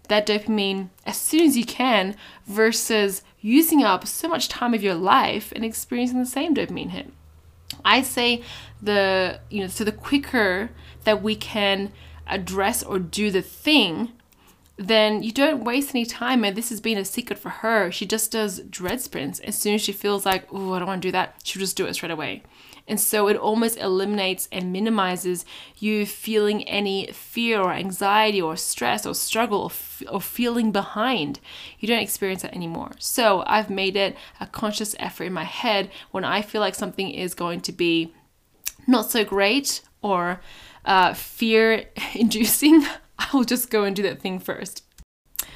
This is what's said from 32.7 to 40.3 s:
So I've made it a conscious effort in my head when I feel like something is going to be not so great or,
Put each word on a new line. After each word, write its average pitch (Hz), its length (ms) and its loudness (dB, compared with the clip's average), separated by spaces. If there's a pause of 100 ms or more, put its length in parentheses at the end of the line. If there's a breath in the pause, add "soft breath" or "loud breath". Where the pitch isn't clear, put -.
So 208 480 2
I've 214 240 2
made 190 260 -2
it 196 220 0 (240 loud breath)
a - 60 -10
conscious 208 500 -4
effort - 280 -8
in 185 80 -6
my 160 100 -4
head 196 480 -2 (180 loud breath)
when - 160 -4
I 180 160 0
feel 214 200 -4
like 190 120 0
something - 380 -6
is 180 240 -6
going 175 260 -4
to - 100 -8
be 165 400 0 (760)
not 247 240 4
so 226 120 2
great 208 580 0 (200)
or, 180 400 0 (420 loud breath)